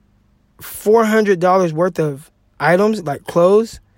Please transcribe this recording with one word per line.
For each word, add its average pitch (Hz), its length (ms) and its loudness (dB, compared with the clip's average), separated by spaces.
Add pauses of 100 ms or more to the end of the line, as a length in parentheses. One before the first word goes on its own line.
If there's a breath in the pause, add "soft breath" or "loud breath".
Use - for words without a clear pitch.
(600)
four 226 440 0
hundred 214 340 0
dollars 180 340 0
worth 175 260 -4
of 147 320 -6 (280)
items, 196 460 0
like 143 200 -8
clothes, 196 540 0 (180)